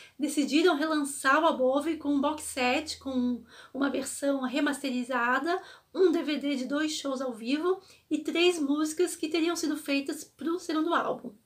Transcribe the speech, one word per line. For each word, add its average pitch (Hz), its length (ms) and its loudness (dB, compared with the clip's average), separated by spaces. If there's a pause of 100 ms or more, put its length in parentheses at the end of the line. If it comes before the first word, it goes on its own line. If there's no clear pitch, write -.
(180)
decidiram 302 560 4
relançar 294 680 2
o 330 40 4
Above 277 500 2
com 285 160 -2
um 285 80 2
box 302 220 0
set, 269 560 -2
com 247 460 -2 (280)
uma 277 160 0
versão 277 520 -2
remasterizada, 262 1200 0 (320)
um 349 160 6
D 320 120 2
V 285 160 0
D 285 180 0
de 247 100 -4
dois 302 260 0
shows 269 280 -4
ao 254 120 -4
vivo 302 480 0 (300)
e 302 80 0
três 339 400 2
músicas 311 560 0
que - 140 -4
teriam 330 260 0
sido 311 220 -2
feitas 277 480 -4
pro 330 340 -4
segundo 320 340 -2
álbum. - 400 -2 (140)